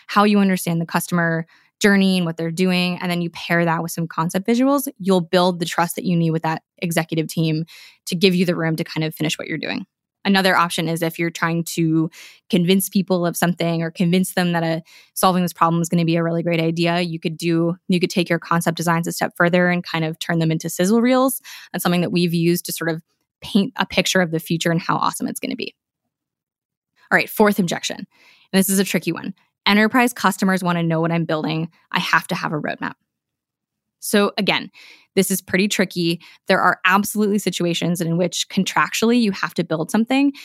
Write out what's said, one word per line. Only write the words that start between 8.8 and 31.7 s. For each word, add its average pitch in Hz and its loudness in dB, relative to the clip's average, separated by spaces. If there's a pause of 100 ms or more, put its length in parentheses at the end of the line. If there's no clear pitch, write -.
kind - -4
of 160 -4
finish - -4
what - -12
you're 160 -6
doing. - -8 (400)
Another 190 4
option 170 0
is 165 -2
if 165 -2
you're 170 -2
trying 165 -2
to 160 0 (400)
convince 185 2
people 180 0
of 165 -2
something 170 -2
or 165 -4
convince 185 0
them 180 0
that 165 0
a, 165 -2 (320)
solving 180 2
this 175 -4
problem 170 2
is 165 -2
gonna 170 2
be 165 2
a 170 2
really 165 0
great 170 0
idea, 170 0
you 165 -4
could 165 -6
do, 170 0 (120)
you 185 2
could 170 2
take 175 0
your 170 0
concept 170 0
designs 170 0
a 170 -4
step - -4
further 180 4
and 175 -2
kind 160 -2
of 160 -4
turn 170 -2
them 160 2
into 160 -2
sizzle 202 2
reels. 262 2 (320)
That's 185 -6
something 175 2
that - -2
we've 175 2
used 170 0
to 170 -8
sort 165 -4
of 160 -6 (380)
paint - 0
a 185 0
picture 185 0
of 165 0
the 160 -2
future 170 -2
and 170 0
how - -2
awesome - -4
it's - -10
gonna - -6
be. - -10 (1400)
All 185 4
right, 123 0
fourth 208 2
objection. - -4
And - -6
this 190 2
is 196 0
a 196 2
tricky 175 -2
one. - -8 (320)
Enterprise 220 4
customers 190 0
wanna 175 0
know 165 0
what 165 0
I'm 165 0
building. 160 -4 (200)